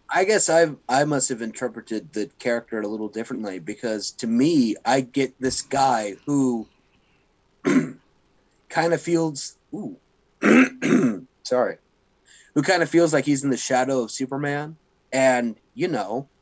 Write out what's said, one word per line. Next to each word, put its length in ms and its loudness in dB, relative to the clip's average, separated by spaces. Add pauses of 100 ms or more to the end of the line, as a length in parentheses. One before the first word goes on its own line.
I 160 2
guess 240 2
I've, 280 4 (120)
I 160 2
must 260 0
have 120 -6
interpreted 680 -8
the 260 -6
character 420 -4
a 60 -4
little 220 -6
differently, 500 -8
because 540 -8
to 140 -8
me, 580 2
I 180 4
get 380 -4
this 220 -4
guy 520 0 (120)
who 400 0 (540)
<clears throat> 440 -20
kind 1300 -2
of 60 2
feels, 560 -2 (180)
ooh, 220 -10 (440)
<clears throat> 840 2 (160)
sorry, 360 -2 (760)
who 80 2
kind 220 2
of 40 0
feels 240 4
like 120 2
he's 180 0
in 80 -2
the 60 0
shadow 460 0
of 100 -8
Superman, 640 -6 (360)
and, 440 2 (180)
you 140 -4
know 400 -6 (140)